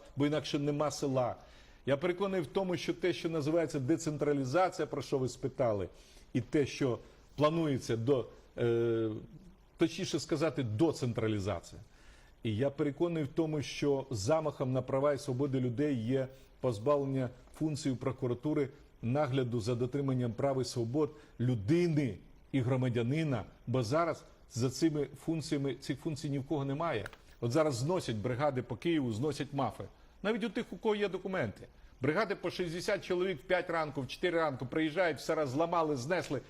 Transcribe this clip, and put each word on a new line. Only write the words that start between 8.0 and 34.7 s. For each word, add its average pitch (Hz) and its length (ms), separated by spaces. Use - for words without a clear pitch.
е, 117 520
точніше 170 440
сказати, 151 420
доцентралізація. 107 1160
І 110 140
я 135 140
переконаний 156 540
в 131 40
тому, 156 340
що 139 480
замахом 135 600
на 131 100
права 135 300
і 135 60
свободи 135 420
людей 127 340
є 127 340
позбавлення 135 720
функції 143 360
прокуратури 131 760
нагляду 123 580
за 120 140
дотриманням 127 580
прав 135 280
і 123 40
свобод 127 500
людини 127 800
і 135 80
громадянина, 127 840
бо 127 160
зараз 156 420
за 123 180
цими 147 380
функціями, 139 500
цих - 260
функцій 151 300
ні 139 80
в 131 60
кого 139 200
немає. 139 420
От 120 120
зараз 147 220
зносять 135 420
бригади 127 460
по 120 140
Києву, 151 360
зносять 135 400
мафи. 123 320
Навіть 208 220
у 233 40
тих, 226 220
у 196 60
кого 214 180
є 202 140
документи. 180 600
Бригади 180 340
по 170 160
шістдесят 180 540
чоловік 180 360
в - 60
п'ять 175 240
ранку, 151 320
в 123 40
чотири 170 320
ранку 143 280
приїжджають, 160 520